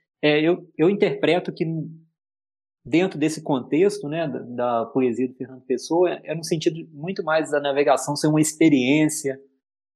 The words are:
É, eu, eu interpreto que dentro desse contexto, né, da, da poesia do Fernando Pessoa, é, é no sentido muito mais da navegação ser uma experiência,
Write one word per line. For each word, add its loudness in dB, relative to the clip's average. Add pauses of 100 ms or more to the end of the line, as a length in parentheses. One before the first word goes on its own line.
(220)
É, 2
eu, 0
eu 4
interpreto 0
que -6 (1200)
dentro 0
desse -2
contexto, 0
né, -4
da, -6
da -2
poesia 0
do -12
Fernando -14
Pessoa, 0
é, -8
é -4
no -8
sentido -2 (160)
muito -8
mais 0
da 0
navegação 0
ser 0
uma 4
experiência, 2 (560)